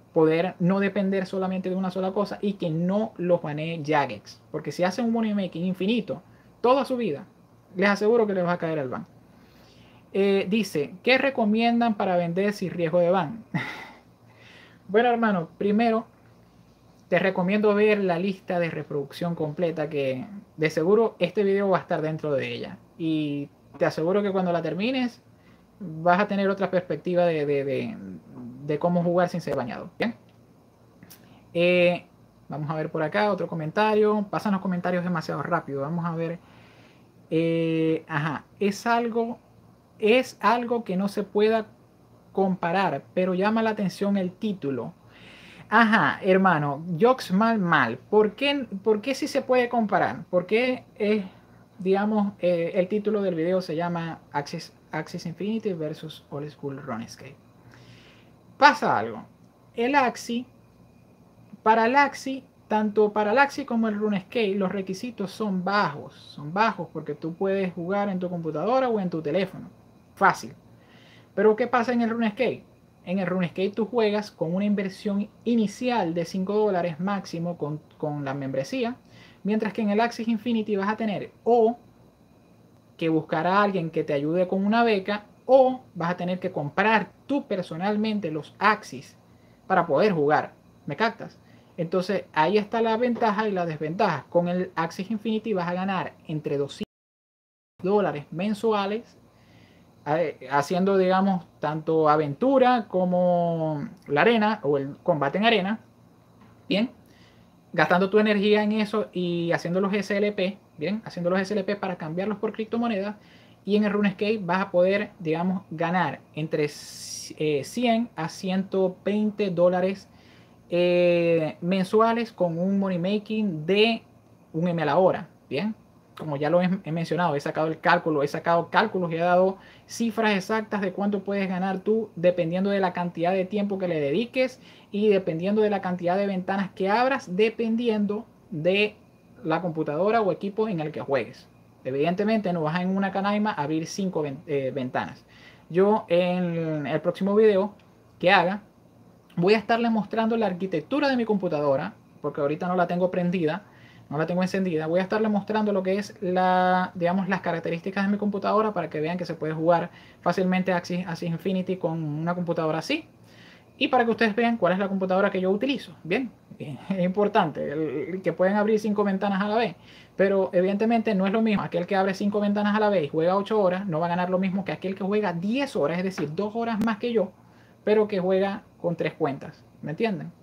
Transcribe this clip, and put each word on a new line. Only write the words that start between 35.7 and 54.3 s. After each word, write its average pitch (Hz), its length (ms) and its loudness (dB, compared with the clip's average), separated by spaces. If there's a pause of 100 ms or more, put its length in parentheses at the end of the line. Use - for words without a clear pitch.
Vamos 165 220 -4
a 170 100 -4
ver. 165 260 -6 (920)
Eh, 165 800 0
ajá, 151 340 -4 (160)
es 202 260 -2
algo, 233 520 0 (600)
es 247 440 2
algo 233 420 2
que 180 140 -4
no 196 100 0
se 202 160 -4
pueda 214 440 2 (680)
comparar, 180 680 0 (100)
pero 185 200 2
llama 214 300 2
la 220 60 0
atención 202 480 -2
el 180 160 -2
título. 139 600 -6 (760)
Ajá, 208 540 4
hermano, 170 600 4 (120)
jokes 202 360 2
mal, 226 260 2
mal. 147 380 2
¿Por 214 380 2
qué, 277 300 -2 (180)
por 214 180 2
qué 269 120 -4
sí 294 140 -4
se 277 140 0
puede 254 260 2
comparar? 185 640 0
¿Por 175 160 0
qué 247 400 0 (100)
es, 208 300 0 (520)
digamos, 202 600 0
eh, 170 360 2
el 180 120 2
título 208 340 0
del 185 140 0
video 175 240 0
se 180 160 -6
llama 165 440 -4 (120)